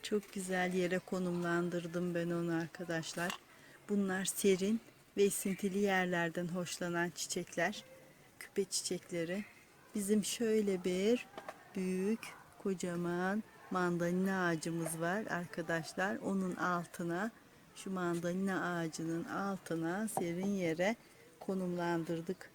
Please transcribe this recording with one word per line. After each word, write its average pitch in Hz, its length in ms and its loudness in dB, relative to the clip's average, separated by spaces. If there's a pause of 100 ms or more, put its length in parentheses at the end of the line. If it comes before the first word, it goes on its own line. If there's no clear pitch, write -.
Çok - 300 -2
güzel 185 400 0
yere 180 260 4
konumlandırdım 175 1160 0
ben 170 140 0
onu 170 260 2
arkadaşlar. 170 760 -2 (580)
Bunlar 196 360 2
serin 196 560 4 (360)
ve 202 60 6
esintili 196 560 2
yerlerden 180 680 2
hoşlanan 175 640 -2
çiçekler. - 760 -2 (560)
Küpe - 260 -2
çiçekleri. 180 800 -4 (500)
Bizim 208 300 4
şöyle 214 580 2
bir 190 420 2 (500)
büyük, 190 440 0 (380)
kocaman 180 840 0 (280)
mandalina 180 760 2
ağacımız 165 540 0
var 185 280 0
arkadaşlar. 175 840 -2
Onun 190 400 -2
altına, 175 760 -2 (440)
şu - 160 -8
mandalina 175 840 0
ağacının 165 460 -2
altına 180 840 -2
serin 190 480 0
yere 180 400 2 (440)
konumlandırdık 175 1160 -2